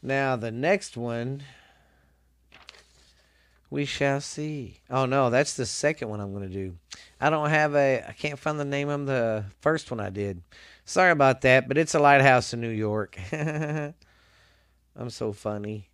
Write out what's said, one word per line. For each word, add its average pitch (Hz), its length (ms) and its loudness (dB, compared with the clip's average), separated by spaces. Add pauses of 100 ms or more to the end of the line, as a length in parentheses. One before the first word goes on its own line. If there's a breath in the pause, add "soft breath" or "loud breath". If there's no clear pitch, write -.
Now, 135 340 0
the 113 160 -6
next 156 440 -2
one, 120 460 -6 (2250 soft breath)
we 143 140 -4
shall 139 360 -2
see. 147 680 -10
Oh, 131 160 0
no, 131 260 2
that's 131 240 2
the 123 120 -4
second 147 420 -2
one 104 120 -8
I'm 98 120 -8
gonna 98 160 -8
do. 92 280 -8 (440 loud breath)
I 135 80 2
don't 151 220 0
have 151 240 2
a, 135 320 2
I - 60 -14
can't 147 260 -6
find 151 200 -4
the 147 60 -4
name 143 240 -4
of 143 180 -4
the 113 380 0 (160)
first 156 300 -2
one 117 100 -6
I 101 100 -6
did. 98 320 -6 (420 loud breath)
Sorry 185 260 4
about 139 320 4
that, 127 260 6
but 135 80 0
it's 160 180 0
a 156 60 4
lighthouse 135 540 6
in 117 60 -6
New 117 100 -4
York. 107 540 -2
<laughs> - 80 -10
I'm 151 600 -4 (1120 soft breath)
so 110 240 -6
funny. 104 600 -8